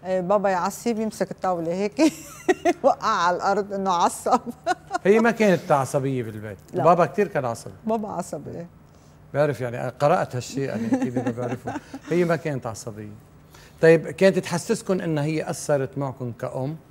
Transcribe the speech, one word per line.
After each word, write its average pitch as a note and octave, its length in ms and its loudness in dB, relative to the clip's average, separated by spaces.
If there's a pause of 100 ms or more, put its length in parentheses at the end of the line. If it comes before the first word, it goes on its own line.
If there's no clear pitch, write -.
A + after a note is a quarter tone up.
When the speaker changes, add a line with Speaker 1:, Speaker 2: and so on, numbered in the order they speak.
Speaker 1:
إيه، F#3 160 0
بابا G3 280 2
يعصب G3 500 -2
يمسك G#3 320 -4
الطاولة E3+ 420 -4
هيك G3+ 280 -2
<laughs> - 800 0
وقع A3 240 2
على F3+ 300 2
الأرض G3 360 0
إنه G3 180 -2
عصب. G#3+ 480 2 (360)
<laughs> - 300 -8
Speaker 2:
هي G#3 140 6
ما A3+ 120 4
كانت G#3 400 2
عصبية C3+ 520 0
بالبيت. G#2+ 340 -10 (160)
Speaker 1:
لا. F3 100 0
Speaker 2:
بابا E3+ 220 6
كتير G3+ 220 0
كان C#3+ 180 -2
عصبي. A#2 280 -6 (140)
Speaker 1:
بابا A3 220 -2
عصبي، E3+ 420 -8
إيه. E3+ 160 -12 (680)
Speaker 2:
بعرف C#3 280 2
يعني، B2 280 -4
قرأت D3+ 460 0
هالشيء C3+ 280 -6
يعني، A3+ 240 -4
أكيد B3 300 0
إنه B3 140 -2
بعرفه. B2 420 -6 (180)
<laughs> - 200 -10
هي F3 140 2
ما E3 100 0
كانت D3 320 -6
عصبية. G#2+ 440 -12 (680)
طيب، E3 280 8
كانت F#3+ 300 4
تحسسكن F#3 640 -4
إنها D#3 220 -2
هي D#3 260 -2
أثرت C#3+ 480 -2
معكم B2+ 340 -6
كأم؟ C3 440 -6 (160)